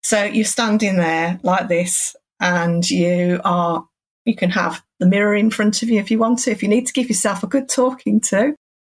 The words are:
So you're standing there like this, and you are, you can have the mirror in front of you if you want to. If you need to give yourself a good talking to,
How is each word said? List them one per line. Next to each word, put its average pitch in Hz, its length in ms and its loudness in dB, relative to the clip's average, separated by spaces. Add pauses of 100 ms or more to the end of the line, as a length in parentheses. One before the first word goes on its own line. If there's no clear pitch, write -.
So 208 220 0
you're 214 200 0
standing 214 520 0
there 170 460 0
like 180 260 0
this, 180 480 -2 (240)
and 175 500 0
you 180 540 0
are, 175 420 0 (380)
you 233 100 0
can 180 160 0
have 175 320 -4 (160)
the - 80 0
mirror 202 280 4
in 208 160 2
front 214 320 0
of 226 60 -4
you 226 120 2
if 208 100 -6
you 220 80 2
want 226 220 2
to. - 100 -2
If 220 120 -4
you 196 60 -2
need 233 180 2
to - 60 -6
give 254 160 -2
yourself 202 340 -2
a - 40 -6
good 269 220 -2
talking 254 520 0
to, 220 340 0 (360)